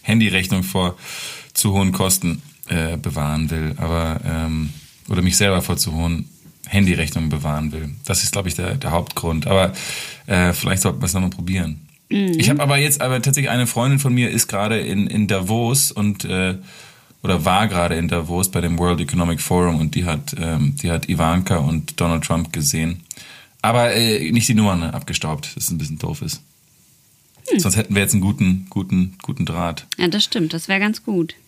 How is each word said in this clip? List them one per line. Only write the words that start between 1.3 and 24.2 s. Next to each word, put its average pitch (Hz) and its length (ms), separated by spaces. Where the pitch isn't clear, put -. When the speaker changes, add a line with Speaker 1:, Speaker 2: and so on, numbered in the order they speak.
Speaker 1:
zu - 220
hohen 98 180
Kosten, 92 480
äh, 82 280
bewahren 76 540
will, 80 260
aber, 82 480
ähm, 80 460
oder 90 120
mich 90 160
selber 95 240
vor 85 160
zu 80 160
hohen 82 340
Handyrechnungen 82 600
bewahren 76 440
will. 78 180
Das 92 160
ist, - 100
glaub 98 140
ich, 87 80
der, 90 220
der - 160
Hauptgrund. 80 540
Aber, 95 280
äh, 90 280
vielleicht - 260
sollten 90 220
wir's 85 100
noch 95 80
mal 92 80
probieren. 87 580
Speaker 2:
Mhm. 196 300
Speaker 1:
Ich - 100
hab 143 120
aber 143 180
jetzt, 143 240
aber 127 180
tatsächlich 135 300
eine 123 160
Freundin 131 320
von 131 160
mir 123 160
ist 110 180
gerade 107 320
in, 95 260
in 104 220
Davos 113 640
und, 104 320
äh, 92 320
oder 87 240
war 98 220
gerade 87 280
in 82 120
Davos 87 420
bei - 100
dem 85 180
World 87 220
Economic 85 400
Forum 87 400
und 78 140
die 90 100
hat, 78 340
ähm, 76 440
die 87 80
hat 82 180
Ivanka 85 480
und 78 420
Donald 82 240
Trump 82 300
gesehen. 80 480
Aber, 120 320
äh, 107 360